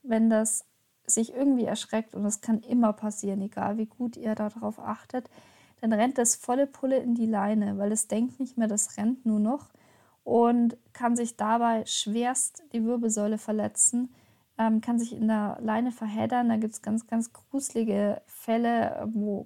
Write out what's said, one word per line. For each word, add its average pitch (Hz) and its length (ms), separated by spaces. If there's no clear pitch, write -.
wenn 226 280
das 220 340
sich 226 280
irgendwie 254 300
erschreckt, 220 500
und 202 80
das 208 180
kann 226 200
immer 233 340
passieren, 202 480
egal 208 340
wie 220 100
gut 240 300
ihr 220 180
da 214 140
drauf 220 300
achtet, 247 500
dann 220 100
rennt 233 240
das 240 180
volle 269 320
Pulle 269 300
in 247 180
die 233 120
Leine, 202 500
weil 202 160
es 220 160
denkt 240 320
nicht 254 160
mehr, 226 120
das - 280
rennt 233 300
nur 214 120
noch 226 300
und 233 560
kann 240 200
sich 233 220
dabei 226 480
schwerst 240 800
die 220 140
Wirbelsäule 220 500
verletzen, 214 800
ähm, 220 240
kann 240 180
sich 233 140
in 220 160
der 208 320
Leine 233 300
verheddern. 226 580
Da 226 80
gibt's 220 240
ganz, 220 260
ganz 226 260
gruselige 220 920
Fälle, 233 840
wo 208 340